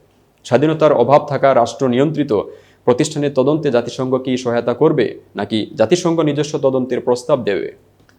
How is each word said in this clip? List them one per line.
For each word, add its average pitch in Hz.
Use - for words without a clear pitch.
স্বাধীনতার 151
অভাব 123
থাকা 135
রাষ্ট্র 120
নিয়ন্ত্রিত 143
প্রতিষ্ঠানের 143
তদন্তে 143
জাতিসংঘ 120
কি 131
সহায়তা 120
করবে, 147
নাকি 107
জাতিসংঘ 165
নিজস্ব 151
তদন্তের 131
প্রস্তাব 123
দেবে?" 98